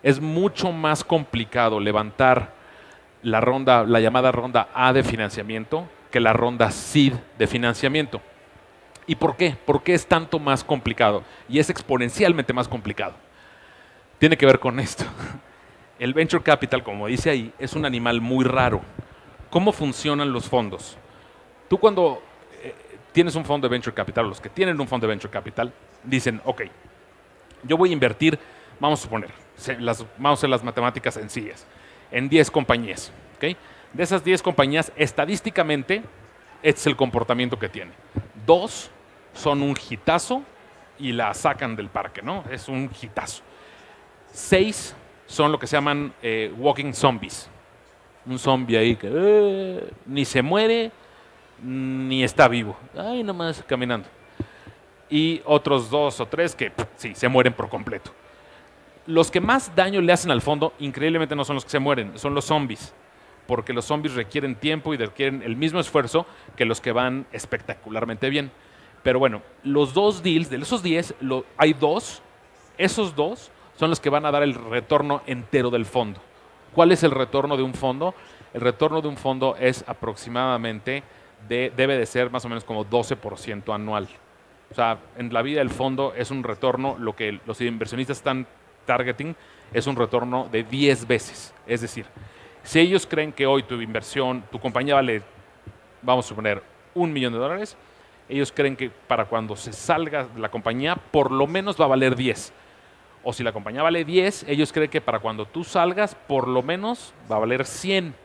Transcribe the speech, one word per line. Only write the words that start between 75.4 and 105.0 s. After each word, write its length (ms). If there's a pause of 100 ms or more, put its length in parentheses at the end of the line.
del 160
fondo. 340 (520)
¿Cuál 200
es 100
el 80
retorno 460
de 80
un 100
fondo? 400 (400)
El 60
retorno 420
de 60
un 80
fondo 420
es 300
aproximadamente, 1120 (460)
de, 280
debe 220
de 80
ser 240
más 140
o 40
menos 140
como 220
doce 320
por 220
ciento 360
anual. 320 (640)
O 40
sea, 240 (200)
en 160
la 80
vida 160
del 120
fondo 460
es 140
un 140
retorno, 540
lo 180
que 280
los 160
inversionistas 580
están 280 (400)
targeting 480 (380)
es 160
un 80
retorno 560
de 100
diez 460
veces. 440 (140)
Es 140
decir, 260 (560)
si 160
ellos 300
creen 240
que 140
hoy 180
tu 160
inversión, 720
tu 80
compañía 340
vale, 280 (800)
vamos 260
a 20
suponer, 340 (320)
un 180
millón 200
de 80
dólares, 360 (520)
ellos 260
creen 220
que 140
para 340
cuando 320
se 160
salga 520
de 160
la 100
compañía, 440 (160)
por 220
lo 140
menos 320
va 80
a 20
valer 260
diez. 380 (720)
O 80
si 120
la 80
compañía 300
vale 220
diez, 440
ellos 240
creen 180
que 100